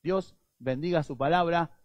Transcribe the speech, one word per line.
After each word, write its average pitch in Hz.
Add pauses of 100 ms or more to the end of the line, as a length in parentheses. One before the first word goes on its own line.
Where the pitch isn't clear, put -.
Dios 185 (240)
bendiga 147
su 135
palabra 170